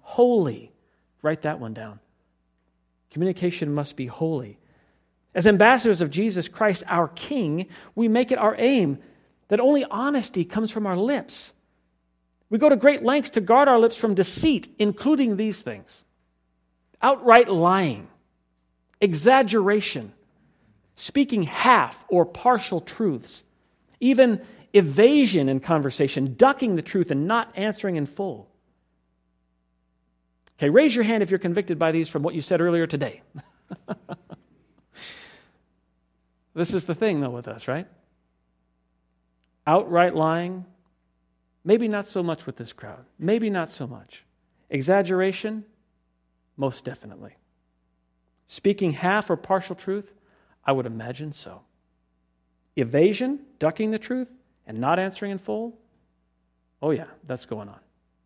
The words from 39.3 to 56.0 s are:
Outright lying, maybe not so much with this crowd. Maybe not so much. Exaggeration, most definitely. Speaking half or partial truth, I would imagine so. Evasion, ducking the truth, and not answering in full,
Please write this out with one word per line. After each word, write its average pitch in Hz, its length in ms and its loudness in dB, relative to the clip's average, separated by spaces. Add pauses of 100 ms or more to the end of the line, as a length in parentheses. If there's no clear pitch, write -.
Outright 170 500 2
lying, 170 480 -2 (1000)
maybe 226 220 2
not 208 220 -4
so 185 140 -4
much 170 220 -6
with - 120 -12
this 117 160 -16
crowd. - 320 -20 (140)
Maybe 214 320 -2
not 175 220 -4
so 131 140 -12
much. - 380 -20 (440)
Exaggeration, 190 960 -2 (920)
most 139 280 -8
definitely. 107 520 -18 (1120)
Speaking 196 440 -2
half 190 380 -2
or 165 60 0
partial 185 400 -4
truth, 202 360 -10 (520)
I 139 80 0
would 127 140 -2
imagine 127 460 -12
so. - 300 -20 (1160)
Evasion, 190 640 0 (200)
ducking 214 320 -2
the 214 60 -6
truth, 254 300 -8 (380)
and 110 140 -12
not 156 180 0
answering 190 320 -8
in 190 80 -8
full, 220 400 -10 (1040)